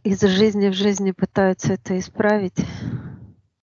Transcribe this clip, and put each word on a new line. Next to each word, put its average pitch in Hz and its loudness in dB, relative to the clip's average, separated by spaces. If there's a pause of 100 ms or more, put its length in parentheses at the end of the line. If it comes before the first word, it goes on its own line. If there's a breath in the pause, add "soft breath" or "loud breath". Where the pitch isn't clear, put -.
из 196 0
жизни 202 4
в 190 0
жизни 196 0
пытаются 190 0
это 185 -4
исправить. 208 -2 (1120 loud breath)